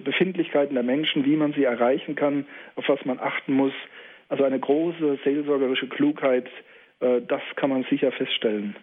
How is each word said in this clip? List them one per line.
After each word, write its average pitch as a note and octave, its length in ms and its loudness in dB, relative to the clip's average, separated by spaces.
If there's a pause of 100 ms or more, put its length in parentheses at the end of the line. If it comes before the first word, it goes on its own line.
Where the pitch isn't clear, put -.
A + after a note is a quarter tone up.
Befindlichkeiten D3+ 720 0
der B2 80 0
Menschen, C#3+ 420 0
wie D3 120 2
man D3 160 0
sie D3 120 2
erreichen B2 500 0
kann, C#3+ 320 0 (300)
auf - 120 -8
was C#3+ 160 2
man C3 140 -4
achten - 340 -4
muss. C3+ 200 2 (560)
Also C#3 160 2
eine C3 140 2
große D#3 640 0
seelsorgerische C#3 640 0
Klugheit, C#3+ 600 2 (520)
äh, B2 260 2
das C#3 160 -2 (140)
kann C#3 140 0
man C3 200 0
sicher C#3 220 2
feststellen. G#2+ 720 -2